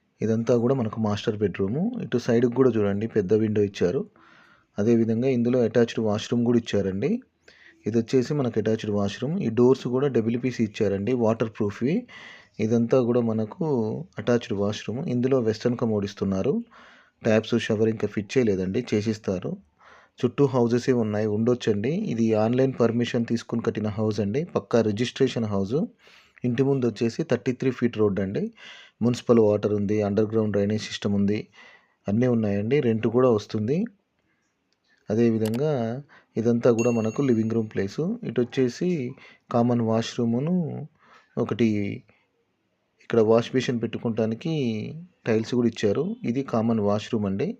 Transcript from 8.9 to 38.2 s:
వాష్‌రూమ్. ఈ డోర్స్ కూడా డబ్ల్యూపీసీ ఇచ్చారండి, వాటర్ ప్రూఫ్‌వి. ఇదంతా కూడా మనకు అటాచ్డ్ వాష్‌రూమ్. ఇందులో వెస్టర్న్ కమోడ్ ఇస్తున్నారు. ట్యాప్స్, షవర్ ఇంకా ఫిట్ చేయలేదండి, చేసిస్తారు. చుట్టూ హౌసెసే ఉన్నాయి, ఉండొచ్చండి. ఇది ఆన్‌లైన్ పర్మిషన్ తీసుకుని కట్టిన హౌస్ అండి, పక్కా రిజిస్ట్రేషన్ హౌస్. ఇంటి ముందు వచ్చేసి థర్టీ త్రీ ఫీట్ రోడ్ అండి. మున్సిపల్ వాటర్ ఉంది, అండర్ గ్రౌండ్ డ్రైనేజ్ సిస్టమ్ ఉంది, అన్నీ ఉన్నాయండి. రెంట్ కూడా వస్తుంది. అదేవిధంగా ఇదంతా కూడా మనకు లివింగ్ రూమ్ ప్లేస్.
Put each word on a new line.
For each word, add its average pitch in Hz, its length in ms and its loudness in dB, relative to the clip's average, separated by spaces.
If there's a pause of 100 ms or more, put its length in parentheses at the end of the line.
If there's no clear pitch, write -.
వాష్‌రూమ్. 104 460 -2
ఈ 151 120 -2
డోర్స్ 123 380 4
కూడా 131 200 0
డబ్ల్యూపీసీ 120 560 -2
ఇచ్చారండి, 101 500 -2
వాటర్ 113 360 0
ప్రూఫ్‌వి. 117 440 -2 (640)
ఇదంతా 117 420 2
కూడా 120 200 2
మనకు 110 440 -4 (520)
అటాచ్డ్ 117 380 0
వాష్‌రూమ్. 104 520 -4
ఇందులో 127 340 0
వెస్టర్న్ 117 380 -2
కమోడ్ 107 260 0
ఇస్తున్నారు. 98 480 -2 (680)
ట్యాప్స్, 110 360 2
షవర్ 110 320 0
ఇంకా 110 160 -4
ఫిట్ 101 240 -6
చేయలేదండి, 98 540 0
చేసిస్తారు. 104 680 -2 (680)
చుట్టూ 131 280 2
హౌసెసే 123 480 2
ఉన్నాయి, 107 340 0
ఉండొచ్చండి. 113 640 0 (160)
ఇది 113 260 0
ఆన్‌లైన్ 123 400 2
పర్మిషన్ 117 520 0
తీసుకుని 117 360 -4
కట్టిన 107 260 -2
హౌస్ 107 320 -2
అండి, 107 240 -2
పక్కా 117 380 0
రిజిస్ట్రేషన్ 117 680 0
హౌస్. 101 300 -2 (680)
ఇంటి 123 200 0
ముందు 135 220 0
వచ్చేసి 117 360 -2
థర్టీ 131 300 -2
త్రీ 131 180 -2
ఫీట్ 123 280 -2
రోడ్ 104 220 2
అండి. 101 220 -4 (580)
మున్సిపల్ 117 400 2
వాటర్ 104 340 2
ఉంది, 104 280 0
అండర్ 101 260 2
గ్రౌండ్ 107 260 0
డ్రైనేజ్ 104 300 0
సిస్టమ్ - 300 -4
ఉంది, 101 240 2 (680)
అన్నీ 117 220 2
ఉన్నాయండి. 110 520 0
రెంట్ 113 280 0
కూడా 127 220 2
వస్తుంది. 110 480 -2 (1300)
అదేవిధంగా 113 640 0 (640)
ఇదంతా 120 360 2
కూడా 113 180 2
మనకు 110 320 0
లివింగ్ 110 320 2
రూమ్ 110 160 0
ప్లేస్. 98 320 -4 (200)